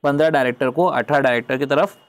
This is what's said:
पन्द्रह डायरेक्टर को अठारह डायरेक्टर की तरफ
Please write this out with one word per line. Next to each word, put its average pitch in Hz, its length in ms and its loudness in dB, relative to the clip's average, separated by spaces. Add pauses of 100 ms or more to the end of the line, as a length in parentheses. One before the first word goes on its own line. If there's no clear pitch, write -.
पन्द्रह 143 260 2
डायरेक्टर 131 400 0
को 156 160 -2
अठारह 143 360 0
डायरेक्टर 127 360 0
की 143 80 -4
तरफ 147 300 0 (140)